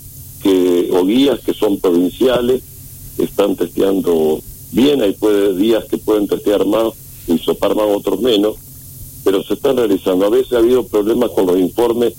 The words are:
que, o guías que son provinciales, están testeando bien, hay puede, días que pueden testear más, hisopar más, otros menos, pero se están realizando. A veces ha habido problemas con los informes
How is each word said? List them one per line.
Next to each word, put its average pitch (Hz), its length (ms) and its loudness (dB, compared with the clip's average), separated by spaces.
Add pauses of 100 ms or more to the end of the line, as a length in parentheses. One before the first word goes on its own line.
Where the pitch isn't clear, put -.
(440)
que, 90 480 2
o 90 140 2
guías 123 340 2
que - 140 -6
son 101 260 -2
provinciales, 120 800 0 (560)
están 98 380 -2
testeando 87 880 0 (300)
bien, 135 300 2
hay 101 120 0
puede, 101 420 2
días 107 300 2
que - 120 -4
pueden 104 300 0
testear 98 380 0
más, 110 280 0 (340)
hisopar 101 480 0
más, 107 120 0
otros 101 340 0
menos, 107 340 2 (680)
pero 98 200 0
se - 120 -6
están 135 220 0
realizando. 98 480 0
A 101 40 2
veces 123 240 2
ha 123 40 2
habido 117 300 4
problemas 110 440 0
con 104 160 0
los 90 120 2
informes 117 600 0